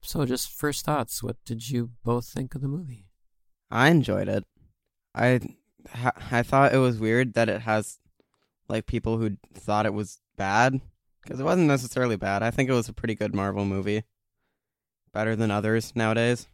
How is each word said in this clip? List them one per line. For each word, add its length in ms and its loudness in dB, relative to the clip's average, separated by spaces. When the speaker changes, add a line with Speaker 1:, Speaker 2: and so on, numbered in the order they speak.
Speaker 1:
So 220 -2
just 240 -4
first 340 -4
thoughts, 380 -2
what 140 -6
did 240 -8
you 200 -4
both 220 0
think 280 -8
of 60 -8
the 80 -4
movie? 380 -10
Speaker 2:
I 180 4
enjoyed 400 4
it. 160 -2
I, 260 2
ha-, 220 -2
I 120 2
thought 320 4
it 40 6
was 200 2
weird 360 2
that 140 2
it 140 -2
has, 360 -2
like, 180 -4
people 300 -2
who 220 -2
thought 320 0
it 80 0
was 260 -6
bad, 440 2
'cause 140 -10
it 40 -6
wasn't 240 4
necessarily 480 0
bad. 260 -2
I 80 0
think 180 0
it 60 2
was 140 0
a 40 -12
pretty 220 -4
good 200 -4
Marvel 300 -2
movie. 400 -2
Better 240 0
than 140 2
others 460 0
nowadays. 580 0